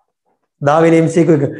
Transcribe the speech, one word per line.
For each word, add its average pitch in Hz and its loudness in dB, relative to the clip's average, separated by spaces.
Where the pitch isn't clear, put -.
දහ 147 0
වෙනි 165 2
එම් 165 0
සී 160 -2
කියූ 156 2
එක. 139 -6